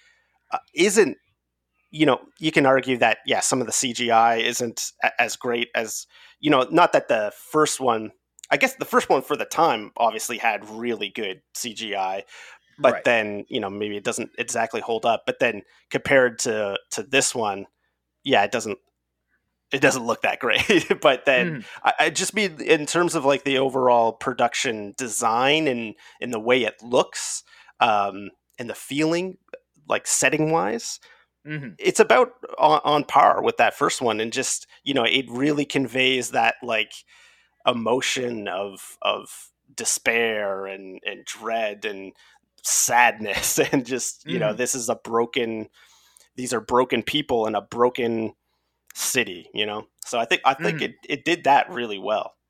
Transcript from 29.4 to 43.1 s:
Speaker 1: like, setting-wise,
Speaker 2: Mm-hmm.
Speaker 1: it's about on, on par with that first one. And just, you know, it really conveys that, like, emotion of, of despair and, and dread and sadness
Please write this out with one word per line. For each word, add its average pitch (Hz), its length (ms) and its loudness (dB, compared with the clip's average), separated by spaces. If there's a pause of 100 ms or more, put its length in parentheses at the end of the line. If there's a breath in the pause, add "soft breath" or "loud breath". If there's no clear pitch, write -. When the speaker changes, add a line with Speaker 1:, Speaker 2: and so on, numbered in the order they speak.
Speaker 1:
like, 107 180 -4
setting-wise, 160 920 -2 (460 soft breath)
Speaker 2:
Mm-hmm. 143 320 -10
Speaker 1:
it's - 220 2
about 240 320 4 (260)
on, 151 260 4
on 147 200 2
par - 380 4
with 113 140 0
that 110 180 4
first 147 280 -2
one. 110 180 0
And 113 120 -4
just, - 340 -4 (180 soft breath)
you 135 100 -4
know, 127 100 2
it 123 260 2
really 143 340 0
conveys 131 680 -2
that, 113 300 0
like, 113 300 -2 (720 soft breath)
emotion 120 840 -2
of, 95 540 -8
of - 480 -4 (240)
despair 107 920 -2
and, 98 400 -14
and 95 180 -10
dread 110 600 -6
and 98 280 -10 (500 soft breath)
sadness 110 960 0